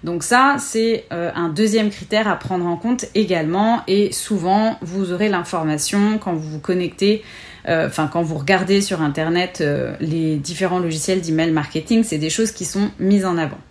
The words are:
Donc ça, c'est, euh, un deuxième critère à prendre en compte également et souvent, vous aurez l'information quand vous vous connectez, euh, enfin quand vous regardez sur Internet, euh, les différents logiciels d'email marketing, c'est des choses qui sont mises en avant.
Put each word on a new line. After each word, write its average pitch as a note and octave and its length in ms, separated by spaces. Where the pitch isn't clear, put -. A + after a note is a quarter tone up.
Donc E3+ 200
ça, C4+ 360
c'est, A3+ 540
euh, E3+ 220
un E3+ 140
deuxième G#3+ 400
critère G#3+ 380
à F#3 80
prendre F3+ 300
en F3 100
compte A#3+ 380
également F#3+ 720
et G3+ 240
souvent, G#3 720
vous F#3 300
aurez G3 180
l'information F3+ 880
quand F#3+ 160
vous D#3 160
vous D#3 100
connectez, F#3 640
euh, D#3+ 200
enfin D3+ 240
quand E3+ 100
vous D#3+ 160
regardez F#3+ 440
sur F#3+ 200
Internet, E3 600
euh, C#3 400
les D#3+ 340
différents E3+ 440
logiciels F3 420
d'email D#3+ 300
marketing, D#3+ 520
c'est E3+ 140
des D3+ 140
choses A3 200
qui F#3 140
sont G3+ 340
mises F#3+ 260
en F3 120
avant. D3 220